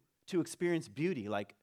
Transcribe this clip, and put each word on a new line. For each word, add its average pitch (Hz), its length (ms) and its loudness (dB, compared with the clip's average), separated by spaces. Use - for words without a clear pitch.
to 180 140 2
experience 165 460 0
beauty. 131 420 -2
Like, 104 340 -2